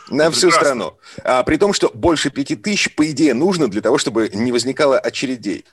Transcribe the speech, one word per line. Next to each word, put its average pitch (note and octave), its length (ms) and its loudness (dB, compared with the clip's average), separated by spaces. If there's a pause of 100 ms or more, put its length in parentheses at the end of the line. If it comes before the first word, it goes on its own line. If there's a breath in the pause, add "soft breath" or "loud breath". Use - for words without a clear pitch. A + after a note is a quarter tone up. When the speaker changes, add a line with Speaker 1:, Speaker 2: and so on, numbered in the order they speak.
Speaker 1:
На C#3+ 160 2
Speaker 2:
Ну, E3 60 2
Speaker 1:
всю F3+ 180 2
Speaker 2:
прекрасно. D#3+ 160 4
Speaker 1:
страну. A#2+ 320 -4 (260 loud breath)
А, B2+ 200 2
при D#3+ 120 0
том, G3+ 180 2
что - 200 0
больше D3 360 0
пяти E3 260 -4
тысяч, - 380 -4
по D#3 160 0
идее, D3 240 2
нужно D#3+ 360 2
для G2+ 120 -4
того, A#2+ 160 2
чтобы A2 360 -2
не A#2 180 -2
возникало C3 480 0
очередей. A2+ 720 -6